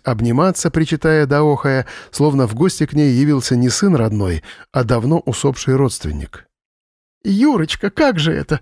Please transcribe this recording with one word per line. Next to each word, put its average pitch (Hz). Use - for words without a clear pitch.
обниматься, 127
причитая 156
да 143
охая, 139
словно 139
в 107
гости 160
к -
ней 143
явился 135
не 123
сын 185
родной, 107
а 127
давно 123
усопший 135
родственник. 80
"Юрочка, 208
как 262
же 156
это? 147